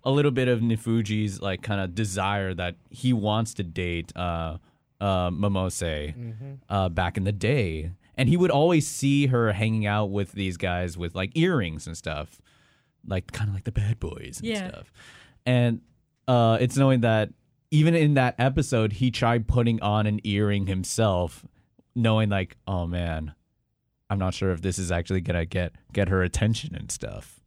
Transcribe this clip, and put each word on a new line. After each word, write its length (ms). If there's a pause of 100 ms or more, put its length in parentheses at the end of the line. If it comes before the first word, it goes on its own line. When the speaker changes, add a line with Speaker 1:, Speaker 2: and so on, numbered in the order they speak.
Speaker 1:
a 40
little 220
bit 160
of 140
Nifuji's, 800
like, 200
kinda 280
desire 640
that 220 (140)
he 220
wants 440
to 80
date, 520
uh, 440 (420)
uh, 280
Momose, 880
Speaker 2:
Mm-hmm. 380 (160)
Speaker 1:
uh, 180
back 300
in 80
the 80
day. 580 (240)
And 140
he 80
would 140
always 360
see 400
her 260
hanging 340
out 220
with 220
these 240
guys 420
with, 180
like, 200
earrings 500
and 120
stuff. 420 (680)
Like, 280
kinda 200
like 120
the 80
bad 260
boys 400
and 80
Speaker 3:
Yeah. 220
Speaker 1:
stuff. 240 (520)
And, 360 (480)
uh, 320
it's 160
knowing 240
that 300 (400)
even 240
in 200
that 240
episode, 540
he 180
tried 360
putting 340
on 260
an 180
earring 420
himself, 760 (500)
knowing, 320
like, 300 (100)
"Oh, 200
man, 460 (760)
I'm 100
not 140
sure 180
if 120
this 160
is 120
actually 300
gonna 240
get, 280 (200)
get 160
her 140
attention 520
and 160
stuff." 560